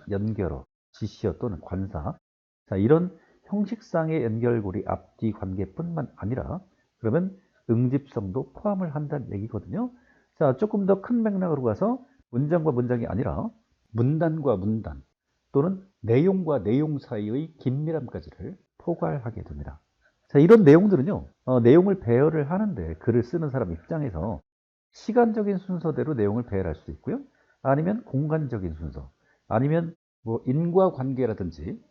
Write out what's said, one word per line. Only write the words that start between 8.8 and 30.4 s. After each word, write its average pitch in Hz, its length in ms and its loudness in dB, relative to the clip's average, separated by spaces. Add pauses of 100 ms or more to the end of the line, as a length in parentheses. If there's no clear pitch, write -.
한다는 147 380 -6
얘기거든요. 110 600 -8 (440)
자, 135 200 2
조금 214 280 -2
더 196 160 2
큰 240 220 -2
맥락으로 185 400 -2
가서 180 420 -2 (260)
문장과 151 420 0
문장이 123 340 -2
아니라 - 420 -4 (440)
문단과 151 640 0
문단 92 440 -4 (520)
또는 185 280 0 (200)
내용과 151 640 2
내용 143 340 0
사이의 120 600 -8
긴밀함까지를 135 1000 -6 (200)
포괄하게 143 640 -6
됩니다. 71 360 -14 (460)
자, 143 140 4
이런 202 240 10
내용들은요, 156 600 8 (180)
어, 127 160 4
내용을 180 400 8
배열을 143 500 2
하는데 170 440 -4
글을 117 280 0
쓰는 160 280 -4
사람 117 200 -4
입장에서 101 680 -6 (500)
시간적인 214 680 0
순서대로 156 560 -4
내용을 110 300 0
배열할 92 300 -4
수 - 160 -16
있고요. 165 300 -8 (420)
아니면 160 420 0
공간적인 131 720 -4
순서, 73 360 -12 (360)
아니면 156 480 -2 (280)
뭐 113 240 -4